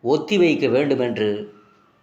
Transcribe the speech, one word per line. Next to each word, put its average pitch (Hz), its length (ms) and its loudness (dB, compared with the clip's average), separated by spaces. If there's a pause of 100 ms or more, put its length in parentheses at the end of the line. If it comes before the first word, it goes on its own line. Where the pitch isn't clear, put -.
ஒத்திவைக்க 156 680 2
வேண்டுமென்று 120 580 0 (760)